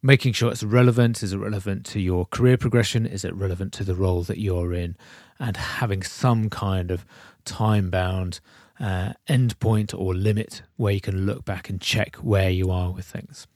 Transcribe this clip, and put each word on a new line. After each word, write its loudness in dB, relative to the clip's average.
Making 6
sure 0
it's -6
relevant. 4
Is -4
it -4
relevant -4
to -6
your 0
career 4
progression? 2
Is -6
it -6
relevant -4
to -6
the -2
role 2
that -6
you're -2
in? -6
And -6
having -4
some 0
kind -2
of -4
time-bound, 0
uh, -2
endpoint 2
or -2
limit 0
where 0
you 0
can -2
look -4
back -8
and -6
check 0
where 2
you 2
are 0
with -10
things. -14